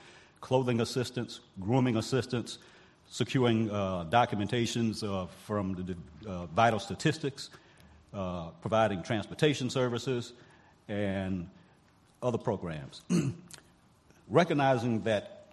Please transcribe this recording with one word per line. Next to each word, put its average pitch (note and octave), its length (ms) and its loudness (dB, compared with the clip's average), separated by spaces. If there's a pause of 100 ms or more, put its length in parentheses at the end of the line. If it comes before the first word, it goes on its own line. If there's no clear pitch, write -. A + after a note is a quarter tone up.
(400)
clothing B2 420 2
assistance, - 580 -4 (200)
grooming A#2+ 380 2
assistance, A#2 600 -2 (500)
securing, A#2 600 2
uh, F#2+ 360 -2
documentations, A2+ 1000 2
uh, F#2+ 240 -4 (180)
from G2+ 300 -2
the, F2+ 200 -6 (320)
uh, F2 200 -8
vital A2 320 6
statistics, - 720 -4 (640)
uh, F2+ 320 -4 (140)
providing G#2 420 2
transportation B2+ 680 0
services, A#2+ 640 -2 (540)
and F#2+ 600 -2 (760)
other A#2+ 160 0
programs. E2 680 -6
<clears throat> - 1200 -6
Recognizing C3 760 4
that G#2 340 0 (160)